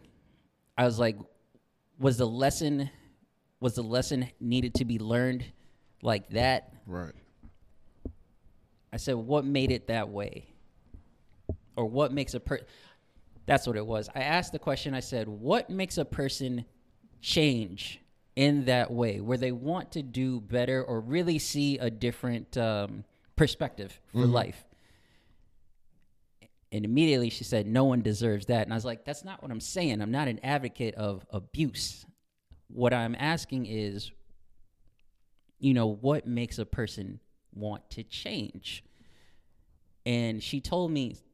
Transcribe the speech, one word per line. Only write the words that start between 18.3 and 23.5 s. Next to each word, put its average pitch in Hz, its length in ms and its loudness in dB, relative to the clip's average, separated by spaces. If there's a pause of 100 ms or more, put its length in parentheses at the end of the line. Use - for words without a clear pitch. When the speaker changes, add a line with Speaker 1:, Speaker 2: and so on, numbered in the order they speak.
Speaker 1:
in 143 300 4
that 123 260 4
way, 113 300 0
where 123 160 0
they 127 140 0
want 143 420 -4
to 151 100 -4
do 127 380 -2
better 123 420 0
or 117 160 -2
really 160 400 0
see 143 400 0
a 123 120 0
different, 117 680 -4
um, 107 480 -2 (300)
perspective 123 640 0 (120)